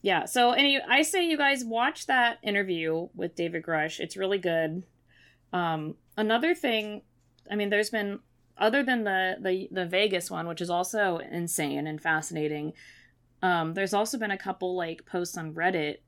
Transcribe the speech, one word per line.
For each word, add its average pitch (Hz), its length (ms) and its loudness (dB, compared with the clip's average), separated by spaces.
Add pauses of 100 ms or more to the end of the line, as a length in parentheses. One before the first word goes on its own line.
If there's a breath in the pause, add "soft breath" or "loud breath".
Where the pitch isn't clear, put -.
Yeah. 185 240 2
So, 240 260 4
anyway, 277 360 4
I 269 140 6
say 349 260 2
you 320 100 2
guys 277 280 2
watch 233 420 0
that 240 360 4
interview 175 720 0
with 170 200 -6
David 170 280 -4
Grush. 160 360 -2
It's 165 180 -8
really 190 200 0
good. 165 460 0 (720 soft breath)
Um, 160 420 -2 (220)
another 233 360 2
thing, 214 480 -2 (480)
I 202 60 -4
mean, 208 140 0
there's 208 200 2
been, 208 300 -4 (380)
other 240 260 4
than 233 220 0
the, 190 340 0
the, 190 320 -2
the 185 140 -2
Vegas 185 440 0
one, 170 180 -4
which 165 140 -6
is 175 80 -4
also 180 480 0
insane 156 680 -4
and 156 140 -6
fascinating, 156 720 -2 (680 loud breath)
um, 170 320 2
there's 190 200 -2
also 220 260 0
been 208 120 -2
a 196 60 -2
couple, 185 380 -4
like, 165 300 -4
posts 175 320 -4
on 160 160 -8
Reddit 165 440 0 (100)